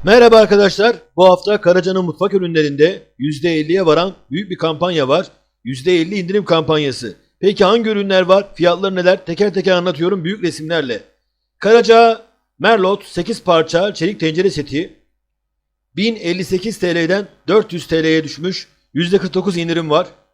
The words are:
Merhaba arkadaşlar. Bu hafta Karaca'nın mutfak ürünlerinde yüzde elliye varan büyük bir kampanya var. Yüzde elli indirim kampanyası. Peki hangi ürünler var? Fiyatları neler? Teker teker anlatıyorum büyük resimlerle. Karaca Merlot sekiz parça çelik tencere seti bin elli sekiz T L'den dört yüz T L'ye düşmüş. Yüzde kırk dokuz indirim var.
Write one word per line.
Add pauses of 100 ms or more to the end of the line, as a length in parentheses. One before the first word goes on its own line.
Merhaba
arkadaşlar. (200)
Bu
hafta
Karaca'nın
mutfak
ürünlerinde (160)
yüzde
elliye
varan (160)
büyük
bir
kampanya
var. (380)
Yüzde
elli
indirim
kampanyası. (240)
Peki
hangi
ürünler
var?
Fiyatları
neler?
Teker
teker
anlatıyorum
büyük
resimlerle. (560)
Karaca (360)
Merlot
sekiz
parça
çelik
tencere
seti (1000)
bin
elli
sekiz
T
L'den (200)
dört
yüz
T
L'ye
düşmüş. (260)
Yüzde
kırk
dokuz
indirim
var. (260)